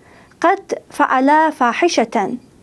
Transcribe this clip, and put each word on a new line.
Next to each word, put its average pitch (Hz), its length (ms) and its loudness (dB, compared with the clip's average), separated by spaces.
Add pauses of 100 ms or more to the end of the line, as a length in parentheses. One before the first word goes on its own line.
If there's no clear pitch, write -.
(420)
قد 381 320 -2 (160)
فعلا 285 600 2
فاحشة، 240 880 -2 (260)